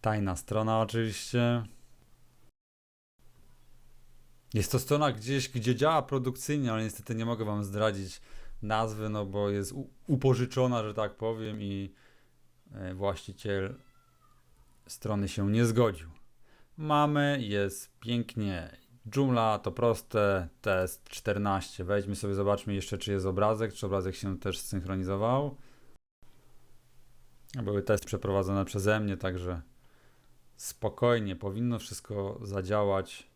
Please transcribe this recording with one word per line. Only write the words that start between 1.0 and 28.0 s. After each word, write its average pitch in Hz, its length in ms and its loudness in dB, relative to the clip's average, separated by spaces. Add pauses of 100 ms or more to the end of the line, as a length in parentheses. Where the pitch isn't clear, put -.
Jest 101 180 0
to 131 60 2
strona 143 340 2
gdzieś, 123 360 -2
gdzie 120 280 0
działa 151 260 4
produkcyjnie, 131 720 -2
ale 110 100 0
niestety 110 320 -6
nie 113 100 -2
mogę 113 200 -2
wam 104 200 -2
zdradzić 98 560 -2 (420)
nazwy, 107 460 0
no 107 180 -2
bo 101 240 0
jest 101 220 0
u-, - 180 -10 (160)
upożyczona, 127 760 4
że 107 120 -4
tak 107 220 -2
powiem, 110 460 -4
i, 98 320 -4 (760)
e, 92 220 -10
właściciel 98 800 -4 (1120)
strony 101 420 -4
się 98 220 0
nie 117 160 4
zgodził. 107 440 2 (680)
Mamy, 147 680 2
jest 101 580 -2
pięknie. 107 760 -2 (400)
Joomla 120 420 4
to - 140 -2
proste, 104 760 2 (120)
test 92 480 0
czternaście. 101 760 -2
Wejdźmy 101 320 0
sobie, 101 180 -2
zobaczmy 101 400 0
jeszcze, 98 240 -4
czy 104 140 -2
jest 95 140 0
obrazek, 104 460 2
czy - 140 -8
obrazek 95 280 0
się 95 240 -4
też 95 200 -4
zsynchronizował. 98 1000 -2 (2000)
Były 101 280 0
testy 104 240 4